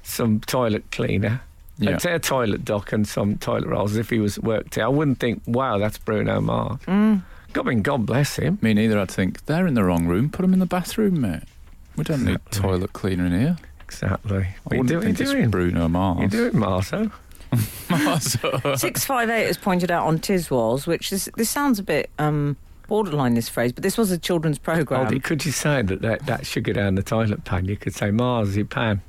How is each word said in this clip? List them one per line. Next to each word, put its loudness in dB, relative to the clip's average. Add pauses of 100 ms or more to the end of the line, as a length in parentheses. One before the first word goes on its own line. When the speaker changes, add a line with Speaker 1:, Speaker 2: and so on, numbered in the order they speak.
Speaker 1:
some 0
toilet -2
cleaner, -2 (380)
Speaker 2:
Yeah. 2
Speaker 1:
I'd -2
say 0
a 0
toilet 0
dock -2
and 2
some -2
toilet -2
rolls 0
as 0
if -2
he 2
was 0
worked -2
here, 2
I 2
wouldn't 2
think, -2
"Wow, 0
that's -2
Bruno 0
Mars." -2
Speaker 3:
Mm. 4 (300)
Speaker 1:
God, -4
I 0
mean, 2
God 0
bless 0
him. 0
Speaker 2:
Me 4
neither. 4
I'd 0
think, -2
"They're 2
in 2
the 4
wrong 2
room. 2
Put -2
'em 6
in 6
the 4
bathroom, 0
mate." -2 (560)
We -4
don't 0
need 2 (120)
Speaker 1:
Exactly. -4
Speaker 2:
toilet 0
cleaner -2
in 2
here. 2 (240)
Speaker 1:
Exactly. -4
Speaker 2:
I -2
Speaker 1:
What -4
are 0
you 2
Speaker 2:
wouldn't 2
Speaker 1:
doing? 0 (140)
Speaker 2:
think -6
it's 0
Speaker 1:
Doing? 2
Speaker 2:
Bruno 2
Mars. 2
Speaker 1:
You 2
doing, 2
Marzo? 0 (200)
Speaker 2:
<laughs> -12 (360)
Marzo. 0
Speaker 3:
Six -2
five 0
eight 2
has 0
pointed 0
out 2
on 2
Tiswalls, 2
which -2
is, -4
this 0
sounds 2
a -6
bit, 0 (100)
um, 0 (300)
borderline, 2
this 0
phrase, 0
but -8
this 0
was 2
a 0
children's 0
programme. 0
Speaker 1:
Oh, 0
but 0
could -2
you 0
say 0
that, -2
that, -2
that -4
sugar -2
down 2
the 0
toilet 0
pan? -2
You -2
could -6
say, 0
"Marzipan." 0